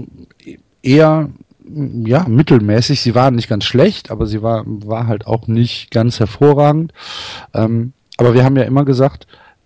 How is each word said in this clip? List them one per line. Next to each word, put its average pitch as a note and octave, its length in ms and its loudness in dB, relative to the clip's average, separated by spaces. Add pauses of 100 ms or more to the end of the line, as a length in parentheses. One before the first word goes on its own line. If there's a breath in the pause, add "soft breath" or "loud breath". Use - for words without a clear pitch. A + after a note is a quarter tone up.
(800)
eher, D#3 480 2 (380)
ja, A#2+ 640 -2
mittelmäßig. A#2+ 720 2
Sie A#2 140 0
waren B2+ 200 2
nicht A2+ 140 -6
ganz G#2 160 -4
schlecht, D#3+ 460 0
aber A2 160 -6
sie G#2+ 140 -6
war, A2 240 -4
war A2 420 -8
halt A2 200 -6
auch A2+ 200 -4
nicht A#2 440 -2
ganz A#2 280 0
hervorragend. D3 760 2 (600 loud breath)
Ähm, A2+ 380 -2 (260)
aber A#2+ 160 4
wir B2 120 6
haben C3+ 100 2
ja C3 80 2
immer C3+ 220 0
gesagt, C3+ 420 0 (380 soft breath)